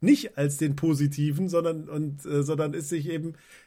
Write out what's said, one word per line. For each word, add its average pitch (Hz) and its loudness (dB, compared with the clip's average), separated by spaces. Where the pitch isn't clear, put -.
nicht 247 4
als 143 0
den 147 0
Positiven, 147 2
sondern, 165 0
und, 151 -6
äh, 143 2
sondern 151 0
ist 156 -8
sich 160 -4
eben, 165 -6